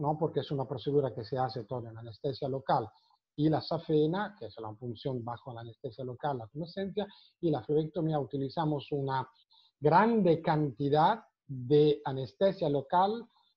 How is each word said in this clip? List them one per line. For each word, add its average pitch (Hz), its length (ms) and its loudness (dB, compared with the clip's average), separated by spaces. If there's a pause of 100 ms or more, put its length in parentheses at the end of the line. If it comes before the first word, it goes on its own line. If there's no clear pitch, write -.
no, 147 180 0
porque 151 220 -2
es - 100 -10
una 135 160 -2
procedura 139 480 -2
que 120 100 -8
se 135 120 -6
hace 127 280 -2
todo 123 220 -8
en 113 120 -16
anestesia 117 500 -6
local 131 400 0 (480)
y 147 120 2
la 156 120 2
safena, 165 800 0
que 117 80 -12
es 104 120 -16
la 110 140 -10
punción 123 520 -8
bajo 120 280 -10
la 117 80 -14
anestesia 117 440 -14
local, 127 340 -6
la 113 80 -12
tumescencia, 190 600 -6 (340)
y 170 100 0
la 135 120 0
flebectomía 156 560 0
utilizamos 143 760 -4
una 135 360 -4 (500)
grande 175 600 4
cantidad 151 840 2 (240)
de 147 580 4
anestesia 151 680 0
local, 190 580 2 (280)